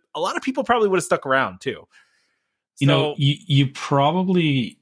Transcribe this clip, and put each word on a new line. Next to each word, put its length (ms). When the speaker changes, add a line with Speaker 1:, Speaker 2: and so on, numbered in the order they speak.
Speaker 1:
a 60
lot 160
of 60
people 200
probably 280
would 80
have 60
stuck 200
around 380
too. 260
Speaker 2:
You 60
know, 280
Speaker 1:
So 20
Speaker 2:
you, 200
you 220
probably, 1120